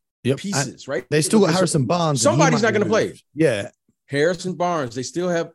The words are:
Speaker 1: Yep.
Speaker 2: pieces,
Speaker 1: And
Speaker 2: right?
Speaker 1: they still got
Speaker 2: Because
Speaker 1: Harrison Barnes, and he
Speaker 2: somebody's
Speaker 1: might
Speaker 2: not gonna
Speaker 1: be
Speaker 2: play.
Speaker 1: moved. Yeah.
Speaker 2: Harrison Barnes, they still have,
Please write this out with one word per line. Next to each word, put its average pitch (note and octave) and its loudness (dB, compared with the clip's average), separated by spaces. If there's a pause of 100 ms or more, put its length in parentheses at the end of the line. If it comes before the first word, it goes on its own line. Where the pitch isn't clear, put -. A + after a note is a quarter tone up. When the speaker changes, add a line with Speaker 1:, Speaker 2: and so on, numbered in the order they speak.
(220)
Speaker 1:
Yep. C3+ 0
Speaker 2:
pieces, F#3+ -4
Speaker 1:
And - -16
Speaker 2:
right? C3+ -6
Speaker 1:
they D3+ 2
still G#3+ 4
got G3 6
Speaker 2:
Because E3 2
Speaker 1:
Harrison E3 0
Barnes, E3 0
and D4+ 4
he - 2
Speaker 2:
somebody's B3+ 4
Speaker 1:
might A#3 2
Speaker 2:
not - 0
gonna G#3 0
Speaker 1:
be E3+ -4
Speaker 2:
play. F#3 2
Speaker 1:
moved. - -16 (100)
Yeah. C3 0 (380)
Speaker 2:
Harrison F3 -2
Barnes, D#3 -4
they B2+ -6
still F3 -4
have, E3 -2